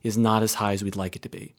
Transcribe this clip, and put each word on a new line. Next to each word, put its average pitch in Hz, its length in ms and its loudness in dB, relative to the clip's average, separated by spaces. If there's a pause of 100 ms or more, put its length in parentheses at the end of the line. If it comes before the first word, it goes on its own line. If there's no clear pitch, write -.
is 110 140 -2
not 110 260 4
as 110 120 0
high 101 180 0
as 98 100 -2
we'd 98 140 -4
like 95 180 -6
it - 60 -14
to - 80 -14
be. - 300 -16